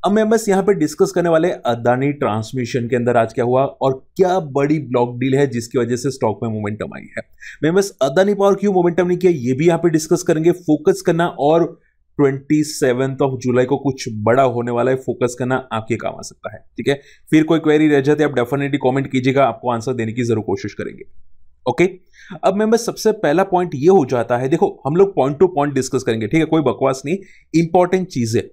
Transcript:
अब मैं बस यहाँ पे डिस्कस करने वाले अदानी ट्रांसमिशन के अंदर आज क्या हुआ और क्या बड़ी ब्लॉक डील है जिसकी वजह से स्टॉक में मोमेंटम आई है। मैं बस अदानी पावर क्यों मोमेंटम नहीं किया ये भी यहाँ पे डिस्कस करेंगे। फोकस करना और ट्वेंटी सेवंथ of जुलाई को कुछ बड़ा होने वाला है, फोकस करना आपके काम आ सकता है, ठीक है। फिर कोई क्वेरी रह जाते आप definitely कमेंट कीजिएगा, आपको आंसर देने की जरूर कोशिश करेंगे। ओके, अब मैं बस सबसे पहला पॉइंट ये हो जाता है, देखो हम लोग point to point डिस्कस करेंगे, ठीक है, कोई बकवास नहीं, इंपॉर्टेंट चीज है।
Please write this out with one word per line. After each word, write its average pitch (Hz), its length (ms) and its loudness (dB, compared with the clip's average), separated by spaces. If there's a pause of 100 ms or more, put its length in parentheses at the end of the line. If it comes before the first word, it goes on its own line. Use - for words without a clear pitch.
अब 180 100 0
मैं 220 160 2
बस 220 200 0
यहाँ 196 140 2
पे 196 120 2
डिस्कस 160 380 0
करने 170 160 0
वाले 165 220 2 (160)
अदानी 120 480 0
ट्रांसमिशन 117 720 -4
के 123 80 0
अंदर 120 200 2
आज 113 160 2
क्या 123 120 -2
हुआ 127 200 2
और 135 280 -2 (240)
क्या 180 220 2 (120)
बड़ी 143 300 0
ब्लॉक 123 380 -2
डील 131 160 0
है 139 120 2
जिसकी 120 320 -4
वजह 120 180 0
से 127 140 -4
स्टॉक - 320 -4
में 117 80 -4
मोमेंटम 107 460 -6
आई - 100 -18 (100)
है। 110 60 -10 (400)
मैं 151 120 2
बस 196 160 2 (120)
अदानी 185 320 2
पावर 196 200 4
क्यों 196 180 0
मोमेंटम 175 340 2
नहीं 175 120 0
किया 180 160 -2
ये 127 180 -2
भी 139 140 0
यहाँ 165 120 2
पे 170 120 0
डिस्कस 156 320 0
करेंगे। 160 300 2
फोकस 175 540 0
करना 170 220 0
और 160 360 2 (540)
ट्वेंटी 139 460 0
सेवंथ 135 640 0
of 131 140 -2
जुलाई 123 240 2
को 135 140 -2
कुछ 135 300 -4 (160)
बड़ा 120 180 4
होने 120 280 0
वाला 120 200 0
है, 131 80 0
फोकस 123 400 -4
करना 127 180 -2 (160)
आपके 110 240 -4
काम - 220 -8
आ - 40 -16
सकता - 320 -14
है, - 40 -16 (180)
ठीक 123 120 -4
है। 139 120 0 (300)
फिर 156 140 6
कोई 160 160 2
क्वेरी 151 280 4
रह 143 120 4
जाते 147 240 2
आप 143 100 -2
definitely 139 500 -2
कमेंट 131 280 0
कीजिएगा, 131 340 2
आपको 123 260 -4
आंसर 117 220 -4
देने 113 180 -4
की 120 120 -2
जरूर 107 200 -2
कोशिश - 300 -6
करेंगे। - 300 -12 (640)
ओके, 123 180 2 (600)
अब 190 120 2
मैं 214 140 0
बस 226 160 2
सबसे - 280 -2
पहला 170 300 0
पॉइंट 180 300 -2
ये 139 140 2
हो 185 180 6
जाता 120 320 0
है, 131 100 -2
देखो 165 200 2 (180)
हम 143 100 -2
लोग 196 180 4
point 139 220 0
to 185 140 4
point 143 240 0
डिस्कस 127 280 -2
करेंगे, 113 240 -2
ठीक 160 140 2
है, 156 60 2
कोई 156 160 2
बकवास 135 440 0
नहीं, 165 100 -4 (380)
इंपॉर्टेंट 180 540 2
चीज 117 280 -2
है। 98 60 0 (100)